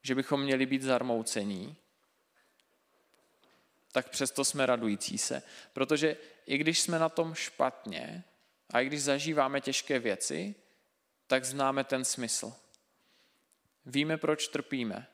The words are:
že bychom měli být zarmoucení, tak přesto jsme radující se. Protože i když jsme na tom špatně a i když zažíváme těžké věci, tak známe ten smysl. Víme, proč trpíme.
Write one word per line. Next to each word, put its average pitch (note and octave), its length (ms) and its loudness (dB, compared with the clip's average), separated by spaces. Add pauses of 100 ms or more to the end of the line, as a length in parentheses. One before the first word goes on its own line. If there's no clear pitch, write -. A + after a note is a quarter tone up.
že C3 120 0
bychom C#3 280 0
měli C3+ 240 2
být C3+ 160 0
zarmoucení, A#2 920 0 (2250)
tak B2+ 120 0
přesto C#3 360 0
jsme C3+ 220 2
radující A2+ 520 0
se. - 240 -2 (300)
Protože D3 440 2 (300)
i C#3 120 0
když D#3 220 2
jsme E3+ 180 0
na D#3+ 100 4
tom E3 260 0
špatně - 880 -4 (460)
a A#2+ 100 4
i C3 60 2
když D3 160 -2
zažíváme C#3+ 580 2
těžké C3+ 380 0
věci, D3+ 560 -2 (720)
tak C3 180 2
známe C3+ 400 0
ten C3 200 -2
smysl. A#2 480 -2 (1300)
Víme, D3 300 0
proč D3+ 320 0
trpíme. B2 640 -4